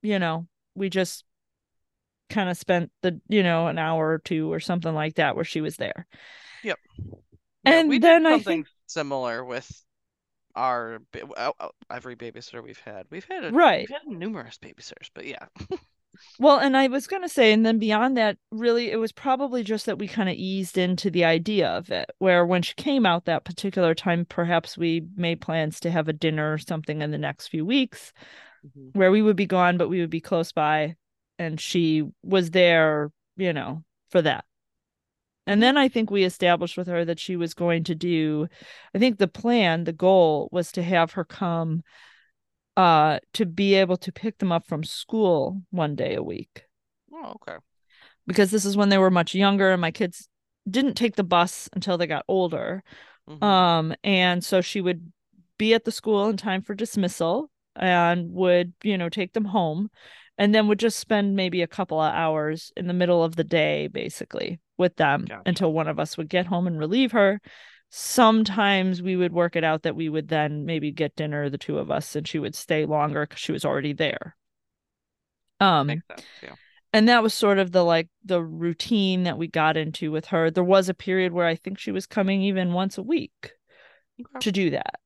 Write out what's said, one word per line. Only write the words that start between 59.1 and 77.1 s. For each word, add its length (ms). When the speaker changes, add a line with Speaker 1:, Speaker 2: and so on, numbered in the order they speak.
Speaker 1:
them 120
home 440
and 180
then 120
would 120
just 200
spend 360
maybe 260
a 60
couple 320
of 140
hours 640
in 100
the 60
middle 300
of 120
the 80
day, 440
basically, 720
with 200
them 320
Speaker 2:
Gotcha. 160
Speaker 1:
until 280
one 140
of 120
us 180
would 120
get 180
home 200
and 120
relieve 340
her. 280
Sometimes 1120
we 160
would 160
work 220
it 80
out 200
that 120
we 140
would 200
then 360
maybe 260
get 240
dinner, 340
the 80
two 220
of 120
us, 240
and 120
she 120
would 160
stay 300
longer 400
'cause 140
she 120
was 140
already 280
there. 420
Um, 280
Speaker 2:
Makes 200
sense, 340
yeah. 140
Speaker 1:
and 160
that 140